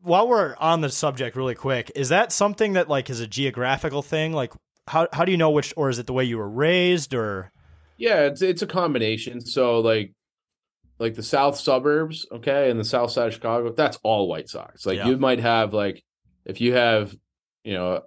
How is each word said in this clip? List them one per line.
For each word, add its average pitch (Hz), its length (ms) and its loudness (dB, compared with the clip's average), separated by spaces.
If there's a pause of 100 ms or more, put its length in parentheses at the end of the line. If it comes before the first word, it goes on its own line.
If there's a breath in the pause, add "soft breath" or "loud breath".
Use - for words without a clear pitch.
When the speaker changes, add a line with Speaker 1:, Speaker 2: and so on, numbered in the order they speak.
Speaker 1:
while 180 260 4
we're 196 300 2
on 165 240 2
the 139 80 -2
subject 131 460 -4
really 131 180 -2
quick, 127 400 -4
is 135 160 -2
that 202 220 2
something 202 420 0
that, 175 140 2
like, 139 200 0
is 120 120 -6
a 117 60 -6
geographical 135 760 -2
thing? 160 300 -2
Like, 131 200 -4 (340)
how, 165 260 0
how 151 120 0
do 190 80 2
you 175 60 2
know 160 120 4
which, 147 260 0
or 139 120 0
is 120 100 -2
it 120 80 -8
the 127 60 -6
way 131 120 2
you 117 140 -2
were 104 100 -6
raised, 165 640 0
or? 101 360 -4 (460)
Speaker 2:
Yeah, 208 300 2
it's, 139 160 -2
it's 185 200 2
a 190 40 -4
combination. 120 760 -2
So, 123 400 0
like, 110 320 0 (880)
like, 117 160 -4
the 113 80 -10
south 139 360 2
suburbs, 147 720 0
okay, 135 400 0
and 117 80 0
the 104 60 -2
south 120 260 0
side 117 180 0
of 104 60 -6
Chicago, 117 380 -2
that's 147 300 0
all 104 260 2
White 80 200 -6
Sox. - 380 -14
Like, 95 120 0
Speaker 1:
Yeah. 104 100 0
Speaker 2:
you 131 80 4
might 127 240 2
have, 113 320 2
like, 101 300 -2 (420)
if - 160 -8
you 120 140 4
have, 113 380 2 (520)
you 107 100 -6
know, 90 320 -2